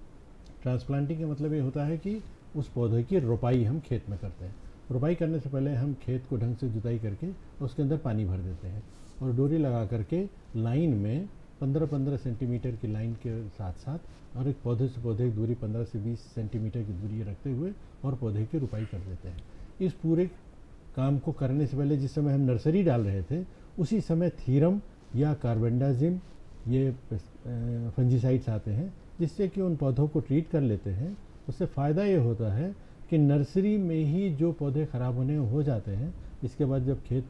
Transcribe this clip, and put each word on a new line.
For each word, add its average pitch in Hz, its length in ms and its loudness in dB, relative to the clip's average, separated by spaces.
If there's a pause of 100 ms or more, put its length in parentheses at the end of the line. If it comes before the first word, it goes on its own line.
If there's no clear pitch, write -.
(600)
ट्रांसप्लांटिंग 139 600 -2
का 160 60 -2
मतलब 147 260 -2
ये 156 60 2
होता 135 240 0
है 160 140 0
कि 202 260 -4 (320)
उस 147 140 -4
पौधे 117 340 2
की 190 160 4
रोपाई 120 440 4
हम 127 160 2
खेत 117 300 -4
में 101 100 -4
करते 95 260 -8
हैं। 98 100 -10 (360)
रोपाई 139 240 2
करने 160 240 0
से 135 100 -4
पहले 139 240 0
हम 135 200 0
खेत 127 360 -4
को 135 80 0
ढंग 117 180 0
से 127 140 -2
जुताई 113 300 -2
करके 107 280 -4 (340)
उसके 143 200 -2
अंदर 147 160 2
पानी 107 280 0
भर 90 120 0
देते 92 300 -6
हैं 104 160 -8 (380)
और 131 120 2
डोरी 139 240 4
लगा 120 280 2
करके 139 440 -2 (260)
लाइन 123 380 2
में 113 360 0 (320)
पन्द्रह 147 240 2
पन्द्रह 139 320 0
सेंटीमीटर 123 540 -2
की 113 160 -6
लाइन 113 260 -2
के 113 360 -6
साथ 92 240 -8
साथ 151 260 -6 (380)
और 127 100 0
एक 139 160 -2
पौधे 120 240 2
से 127 140 -6
पौधे 117 240 0
की 123 60 2
दूरी 113 220 0
पन्द्रह 113 300 -2
से 113 160 -4
बीस 117 200 -2
सेंटीमीटर 110 640 -4
की 104 100 -4
दूरी 107 300 -4
रखते 101 280 -6
हुए 156 200 -2 (340)
और 135 100 0
पौधे 110 300 0
की 160 140 -2
रोपाई 110 260 -2
कर 101 120 -8
देते 90 300 -8
हैं। 90 160 -10 (380)
इस 180 120 2
पूरे 165 320 4 (680)
काम 135 240 2
को 156 120 -2
करने 139 360 2
से 127 100 -2
पहले 143 200 4
जिस 135 180 0
समय 147 180 4
हम 139 80 4
नर्सरी 143 420 4
डाल 123 180 4
रहे 98 220 0
थे, 170 220 -2 (340)
उसी 190 220 2
समय 165 280 2
थीरम 156 520 4 (340)
या 147 180 4
कार्बेंडाजिम 123 840 2 (480)
ये 131 240 4
पेस-, - 560 -8
अ, 117 420 -4
फंजीसाइड्स 127 600 4
आते 107 220 -2
हैं, 156 220 -2 (260)
जिससे 180 280 0
कि 196 140 -2
उन 175 140 2
पौधों 139 320 2
को 147 120 2
ट्रीट 143 300 2
कर 156 120 2
लेते 104 280 2
हैं। 139 280 -2 (320)
उससे 170 160 -2
फ़ायदा 151 380 2
ये 196 140 4
होता 113 360 2
है 170 360 -4 (200)
कि 165 80 4
नर्सरी 151 600 4
में 165 280 2
ही 170 300 2
जो 165 160 2
पौधे 147 340 0
ख़राब 123 300 0
होने 131 200 2
हो 143 280 2
जाते 113 280 0
हैं, 120 220 -2 (300)
इसके 139 220 0
बाद 131 180 2
जब 131 200 0
खेत 127 260 0